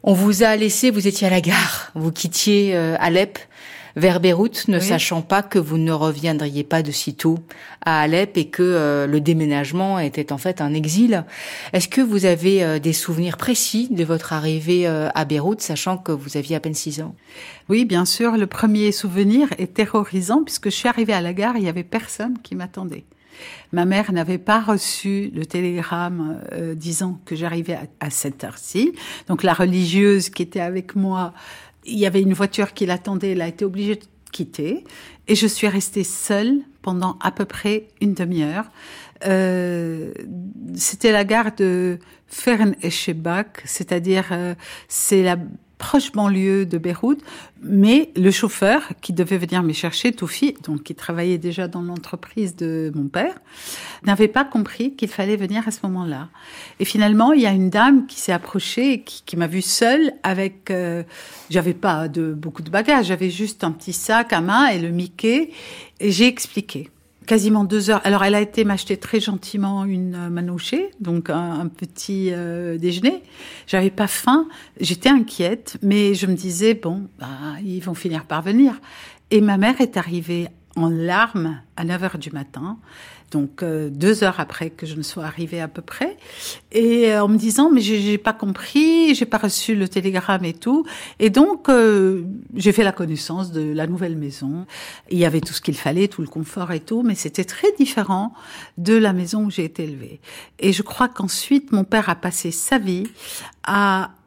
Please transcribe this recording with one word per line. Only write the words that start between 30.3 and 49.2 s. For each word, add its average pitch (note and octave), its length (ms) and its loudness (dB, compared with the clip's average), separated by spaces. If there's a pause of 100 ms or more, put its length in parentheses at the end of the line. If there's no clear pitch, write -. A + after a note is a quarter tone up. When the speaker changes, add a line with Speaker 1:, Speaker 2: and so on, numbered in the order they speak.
Speaker 2:
était F3 160 -6
avec F#3 380 -6
moi, F#3 360 -2 (520)
il A#3+ 120 -6
y G3+ 80 4
avait G3 160 2
une F#3+ 120 4
voiture G3+ 400 -2
qui - 120 -2
l'attendait, F#3 460 -2
elle F3+ 100 -2
a E3 60 -4
été E3+ 160 -6
obligée G3+ 320 -2
de G#3 80 -14 (300)
quitter. E3+ 500 -6 (460)
Et G#3+ 60 6
je G#3+ 120 2
suis G#3 220 0
restée F#3+ 340 -2
seule A3 540 0 (240)
pendant F#3 400 -2
à F#3 100 0
peu G3 140 -4
près G#3+ 420 -4 (140)
une G3+ 120 2
demi-heure. F3 520 -2 (600)
Euh, F3+ 840 0 (640)
c'était G#3 380 2
la G3+ 100 4
gare A3 320 0
de F3+ 420 0 (300)
Fern G#3+ 540 2
et E3+ 80 -4
Shebak, E3+ 760 -4
c'est-à-dire, F#3 720 -2
euh, F3 200 -6 (360)
c'est - 340 2
la F3+ 140 2 (400)
proche - 340 0
banlieue G3 540 2
de E3+ 120 -4
Beyrouth, F3+ 440 -2 (420)
mais A3 540 6
le F#3 140 6
chauffeur A3 580 2 (120)
qui - 120 -8
devait F3+ 240 0